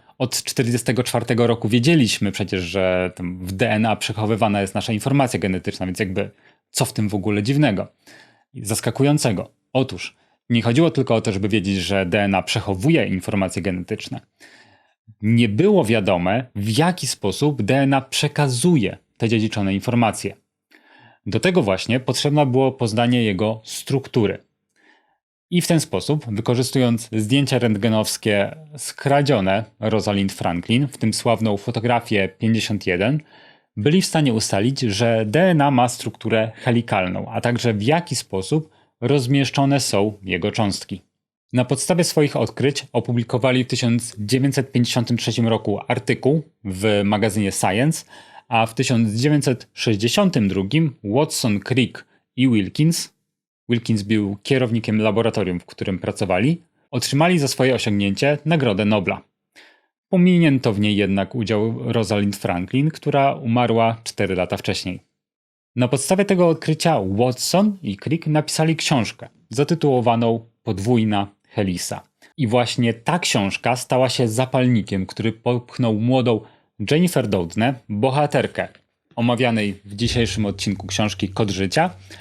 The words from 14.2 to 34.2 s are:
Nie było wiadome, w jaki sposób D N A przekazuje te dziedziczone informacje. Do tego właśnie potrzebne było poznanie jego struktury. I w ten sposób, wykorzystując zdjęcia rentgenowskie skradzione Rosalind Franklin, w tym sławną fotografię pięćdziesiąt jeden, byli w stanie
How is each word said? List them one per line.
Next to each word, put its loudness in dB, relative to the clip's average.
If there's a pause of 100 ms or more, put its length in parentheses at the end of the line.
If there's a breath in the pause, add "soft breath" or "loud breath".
Nie 4
było 4
wiadome, 2 (100)
w -2
jaki 0
sposób -2
D 2
N 2
A 2
przekazuje 0 (200)
te 0
dziedziczone 0
informacje. -2 (880 soft breath)
Do -2
tego 2
właśnie 0
potrzebne 0
było 2
poznanie 0
jego -2
struktury. -2 (1040 soft breath)
I 2
w -2
ten 4
sposób, -4
wykorzystując 0
zdjęcia 0
rentgenowskie 0 (220)
skradzione 0 (160)
Rosalind 0
Franklin, -2
w -12
tym -2
sławną 0
fotografię -2
pięćdziesiąt -2
jeden, 0 (580 soft breath)
byli 2
w 0
stanie 2